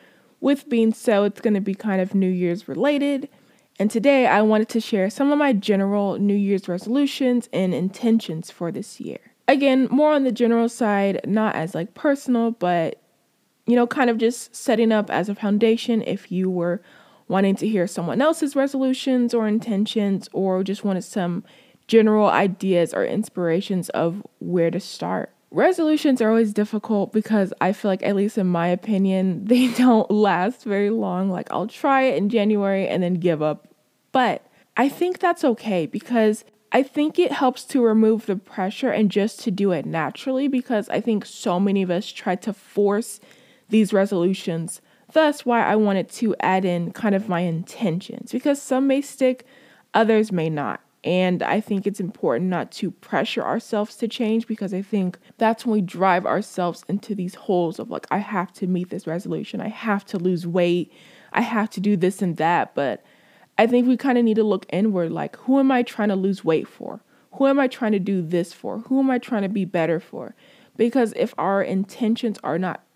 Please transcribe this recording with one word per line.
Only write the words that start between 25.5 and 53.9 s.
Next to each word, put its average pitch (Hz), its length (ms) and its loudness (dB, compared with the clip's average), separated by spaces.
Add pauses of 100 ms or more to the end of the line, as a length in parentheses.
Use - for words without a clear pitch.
Resolutions 311 720 2
are 220 80 4
always 226 240 2
difficult 208 580 -2
because 214 480 0
I 185 140 2
feel 208 160 -2
like, 190 120 -2
at 202 140 0
least 202 220 -2
in 185 80 0
my 175 220 0
opinion, 190 760 0
<laughs> - 20 -8
they 247 280 4
don't 247 360 4
last 202 540 2
very 202 240 0
long. 196 400 -2
Like, 180 220 -4
I'll - 160 -2
try 269 380 0
it 240 120 2
in 196 140 0
January 202 580 2
and 185 140 0
then 180 120 0
give 160 280 0
up. 151 260 -4 (440)
But 254 340 0 (300)
I 247 120 2
think 359 300 -2
that's 349 260 0
okay 214 400 0
because 220 600 0 (260)
I 262 120 4
think 294 360 -2
it 349 140 2
helps 262 340 0
to 254 160 0
remove 220 420 4
the 190 120 -2
pressure 208 540 -4
and 208 200 2
just 202 300 -2
to 226 100 -4
do 196 220 0
it - 120 -2
naturally, 208 640 -4
because 247 400 -2
I - 140 -2
think 220 240 -2
so 180 340 -4
many 196 220 2
of 180 80 -2
us 180 200 -2
try - 260 -4
to 196 180 -8
force 202 640 -2 (480)
these 214 240 2
resolutions. 185 880 0 (320)
Thus 302 320 2
why 240 180 2
I 214 140 2
wanted 196 340 2
to - 300 -2
add 185 240 2
in 175 280 -2
kind 202 220 0
of 208 140 -2
my 175 120 -2
intentions, 175 920 -4
because 277 300 -2
some 262 240 0
may 269 160 2
stick, 254 420 -2 (480)
others 214 400 4
may 165 160 0
not. 139 320 -4 (240)
And 180 380 2
I 202 180 0
think 196 240 -4
it's 202 140 -4
important 175 500 -2
not 170 240 -4
to - 200 -6
pressure - 500 -4
ourselves 208 540 -4